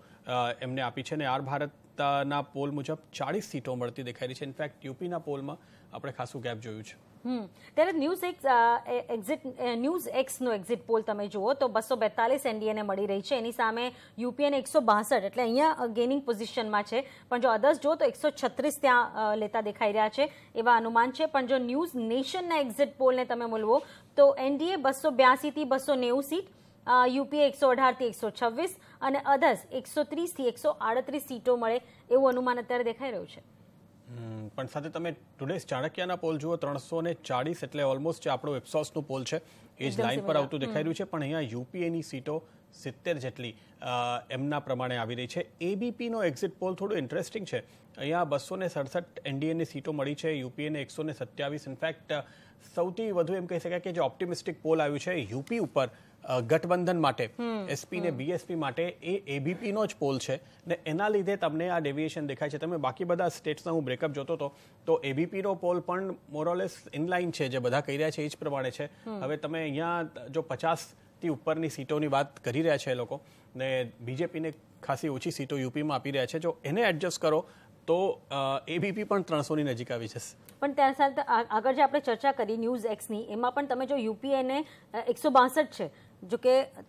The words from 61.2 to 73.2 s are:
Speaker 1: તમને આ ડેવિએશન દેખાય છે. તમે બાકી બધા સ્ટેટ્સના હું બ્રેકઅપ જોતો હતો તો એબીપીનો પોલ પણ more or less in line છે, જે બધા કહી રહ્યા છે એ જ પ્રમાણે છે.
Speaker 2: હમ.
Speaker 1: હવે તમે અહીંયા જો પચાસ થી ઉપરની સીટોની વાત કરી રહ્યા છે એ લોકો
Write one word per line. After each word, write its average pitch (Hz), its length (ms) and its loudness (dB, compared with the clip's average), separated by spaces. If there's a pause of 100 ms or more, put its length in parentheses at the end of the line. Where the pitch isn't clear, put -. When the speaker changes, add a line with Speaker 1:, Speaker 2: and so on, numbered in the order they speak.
Speaker 1:
તમને 165 340 0
આ 170 100 0
ડેવિએશન 151 480 -4
દેખાય 139 220 -4
છે. 147 80 -8
તમે 165 200 -4
બાકી 127 260 -2
બધા 175 240 0
સ્ટેટ્સના 160 440 -4
હું 165 120 0
બ્રેકઅપ 131 280 -2
જોતો 139 220 -4
હતો 151 220 -6 (300)
તો 160 180 4
એબીપીનો 180 520 -2
પોલ 175 240 0
પણ 180 360 -4 (180)
more 156 160 -2
or 175 80 0
less 170 440 -6
in 175 100 -2
line 180 200 0
છે, 143 160 -2
જે 127 120 0
બધા 123 220 2
કહી 139 160 -4
રહ્યા 156 140 0
છે 151 120 -4
એ 151 40 -2
જ - 100 -10
પ્રમાણે 139 340 -4
છે. 147 140 -6
Speaker 2:
હમ. 202 380 -10
Speaker 1:
હવે 147 140 -2
તમે 156 220 -4
અહીંયા 160 480 -2 (220)
જો 156 120 -2
પચાસ 165 360 0 (440)
થી 170 80 -2
ઉપરની 160 400 0
સીટોની 151 380 -2
વાત 139 360 0
કરી 120 180 0
રહ્યા 156 160 4
છે 131 140 -4
એ - 20 2
લોકો 123 280 -6 (340)